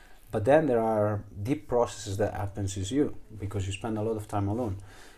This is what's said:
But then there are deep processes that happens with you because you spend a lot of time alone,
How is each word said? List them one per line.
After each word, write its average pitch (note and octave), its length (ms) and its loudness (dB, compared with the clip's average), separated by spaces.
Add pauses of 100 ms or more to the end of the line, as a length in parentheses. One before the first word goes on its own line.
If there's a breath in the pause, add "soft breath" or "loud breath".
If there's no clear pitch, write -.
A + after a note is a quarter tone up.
(300 loud breath)
But G#2 140 0
then D3 220 8
there A#2+ 160 4
are G#2+ 400 2 (200)
deep B2+ 260 -2
processes A#2 500 0
that G2+ 160 0
happens G2+ 420 -4
with G2 160 -4
you C3+ 220 2 (240)
because G2+ 280 -4
you F#2+ 60 -4
spend A2 240 -4
a G#2 60 -2
lot A2+ 140 -2
of G#2 120 -8
time G2+ 200 -2
alone, G#2+ 280 -2 (420 loud breath)